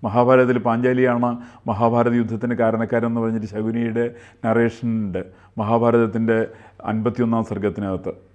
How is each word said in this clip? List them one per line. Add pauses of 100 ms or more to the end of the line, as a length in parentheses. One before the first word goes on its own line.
മഹാഭാരതത്തിൽ
പാഞ്ചാലിയാണ് (400)
മഹാഭാരത
യുദ്ധത്തിൻ്റെ
കാരണക്കാരെന്ന്
പറഞ്ഞിട്ട്
ശകുനിയുടെ (420)
നരേഷൻ (140)
ഉണ്ട് (380)
മഹാഭാരതത്തിൻ്റെ (540)
അൻപത്തിയൊന്നാം
സർഗത്തിനകത്ത്. (220)